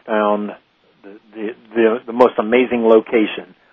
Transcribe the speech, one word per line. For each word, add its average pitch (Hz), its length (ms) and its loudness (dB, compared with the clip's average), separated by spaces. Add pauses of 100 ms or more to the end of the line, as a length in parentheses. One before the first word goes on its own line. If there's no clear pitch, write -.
found 104 460 -2 (520)
the, 101 160 -20 (160)
the, 110 140 -10 (260)
the, 113 320 2
the 113 60 -12
most 123 260 2
amazing 117 480 0
location, 110 680 0 (180)